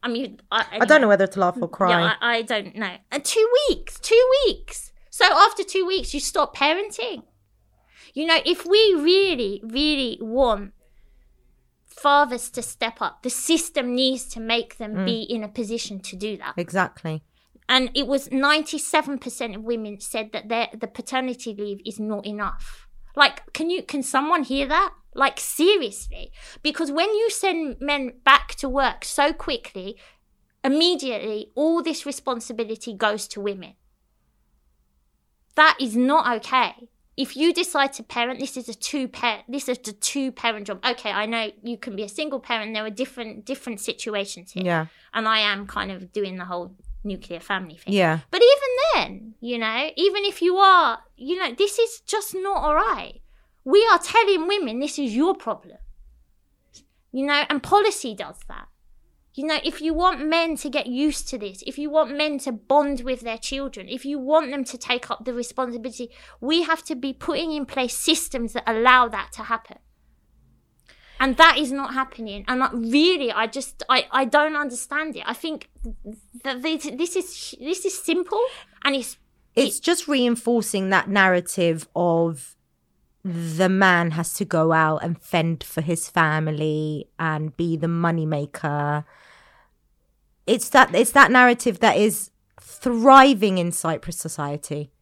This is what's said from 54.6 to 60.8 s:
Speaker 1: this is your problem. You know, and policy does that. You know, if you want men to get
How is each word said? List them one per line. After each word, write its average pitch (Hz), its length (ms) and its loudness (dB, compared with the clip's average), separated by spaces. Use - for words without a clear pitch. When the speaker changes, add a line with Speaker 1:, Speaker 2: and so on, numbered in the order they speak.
Speaker 1:
this 294 200 -4
is 233 160 -4
your 320 200 2
problem. - 420 -10
You 269 140 -2
know, 294 220 2
and 294 140 -2
policy 392 500 2
does 170 260 -12
that. - 180 -14
You 269 140 -8
know, 311 180 0
if - 160 -6
you 320 120 -2
want 320 320 0
men 330 320 0
to 294 120 -8
get 254 180 -4